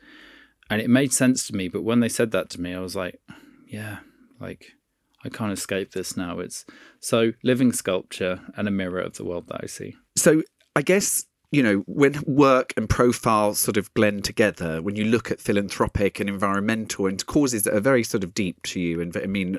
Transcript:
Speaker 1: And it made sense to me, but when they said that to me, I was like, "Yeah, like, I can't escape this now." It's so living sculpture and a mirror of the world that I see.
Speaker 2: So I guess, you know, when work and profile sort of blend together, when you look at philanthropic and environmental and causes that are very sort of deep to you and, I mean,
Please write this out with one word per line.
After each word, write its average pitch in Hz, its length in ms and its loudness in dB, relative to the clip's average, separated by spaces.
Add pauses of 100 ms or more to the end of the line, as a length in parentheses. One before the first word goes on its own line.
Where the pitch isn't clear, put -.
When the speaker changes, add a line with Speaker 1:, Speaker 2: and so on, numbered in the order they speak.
(680)
Speaker 1:
And 107 140 0
it 120 80 0
made 131 220 4
sense 127 340 2
to 113 80 -8
me, 92 140 -4
but 87 160 -6
when 117 160 4
they 117 80 2
said 113 240 0
that 87 180 -2
to - 100 -10
me, 90 140 -6
I 92 60 -6
was 92 160 -8
like, 90 240 -6 (480)
"Yeah, 107 300 -10 (420)
like, - 320 -14 (520)
I 110 40 -10
can't 104 240 -4
escape 95 400 -4
this - 240 -6
now." 87 240 -6
It's - 240 -12 (340)
so 113 340 2 (120)
living 127 280 4
sculpture 92 680 -4 (160)
and 104 100 -2
a 104 40 -2
mirror 92 300 -2
of 90 160 -8
the 104 80 -10
world 87 240 -6
that - 140 -8
I - 40 -10
see. - 280 -12 (220)
Speaker 2:
So 160 260 4 (320)
I 147 80 2
guess, 190 440 0 (260)
you 143 100 4
know, 101 240 2
when 143 400 2
work 131 500 4
and 110 120 -4
profile 110 680 2
sort - 220 0
of 98 180 -2
blend 104 300 2
together, 82 580 0
when 101 140 -4
you 107 80 -2
look 113 260 0
at - 100 -4
philanthropic 101 800 0
and 101 100 -2
environmental 101 760 -2
and 95 200 -2
causes 123 360 2
that - 120 0
are 104 60 2
very 123 220 4
sort 107 220 -2
of 85 100 -10
deep 98 300 -2
to - 160 -6
you 85 200 -2
and, 85 160 -6
I 85 100 -4
mean, 95 320 -2